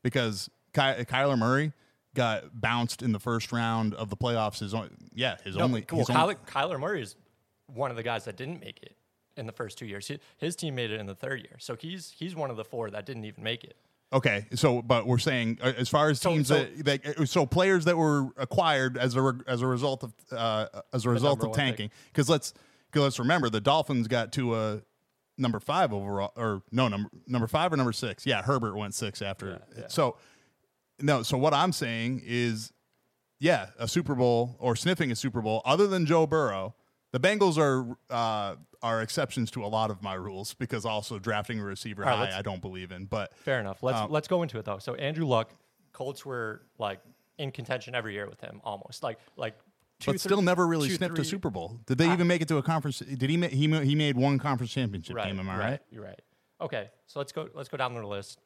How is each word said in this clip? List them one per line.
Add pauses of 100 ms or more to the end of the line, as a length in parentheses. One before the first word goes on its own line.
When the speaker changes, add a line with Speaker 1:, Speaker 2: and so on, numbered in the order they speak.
Speaker 1:
Because (240)
Ky-,
Kyler
Murray (420)
got
bounced
in
the
first
round
of
the
playoffs.
His
o-, (260)
yeah,
his
Speaker 2:
No,
Speaker 1:
only,
Speaker 2:
cool.
Speaker 1:
his
only
Speaker 2:
Kyler,
Kyler
Murray
is (520)
one
of
the
guys
that
didn't
make
it (400)
in
the
first
two
years.
Hi-, (180)
his
team
made
it
in
the
third
year.
So
he's,
he's
one
of
the
four
that
didn't
even
make
it. (360)
Speaker 1:
Okay,
so,
but
we're
saying,
uh,
as
far
as
Speaker 2:
So,
Speaker 1:
teams
Speaker 2:
so
Speaker 1:
that, (180)
that,
uh,
so
players
that
were
acquired
as
a
re-,
as
a
result
of, (160)
uh, (240)
as
a
Speaker 2:
The
Speaker 1:
result
Speaker 2:
number
Speaker 1:
of
Speaker 2:
one
pick. (120)
Speaker 1:
tanking, (240)
'cause
let's, (380)
'cause
let's
remember
the
Dolphins
got
to
a (540)
number
five
overall,
or
no,
number, (160)
number
five
or
number
six.
Yeah,
Herbert
went
six
after. (260)
Speaker 2:
Yeah,
yeah.
Speaker 1:
So, (840)
no,
so
what
I'm
saying
is, (680)
yeah,
a
Super
Bowl
or
sniffing
a
Super
Bowl,
other
than
Joe
Burrow, (340)
the
Bengals
are, (120)
uh, (260)
are
exceptions
to
a
lot
of
my
rules
because
also
drafting
a
receiver
Speaker 2:
All
right,
Speaker 1:
high,
Speaker 2:
let's
Speaker 1:
I
don't
believe
in.
But
Speaker 2:
Fair
enough.
Let's,
Speaker 1:
um,
Speaker 2:
let's
go
into
it,
though.
So
Andrew
Luck, (380)
Colts
were, (160)
like, (380)
in
contention
every
year
with
him,
almost.
Like, (180)
like, (440)
two,
Speaker 1:
But
still
Speaker 2:
three,
Speaker 1:
never
really
Speaker 2:
two,
Speaker 1:
sniffed
a
Speaker 2:
three
Speaker 1:
Super
Bowl.
Did
they
Speaker 2:
I
Speaker 1:
even
make
it
to
a
conference?
Did
he
ma-,
he
ma-,
he
made
one
conference
championship
Speaker 2:
Right,
Speaker 1:
game,
am
I
Speaker 2:
right,
Speaker 1:
right? (100)
Speaker 2:
you're
right. (400)
Okay, (160)
so
let's
go,
let's
go
down
the
list.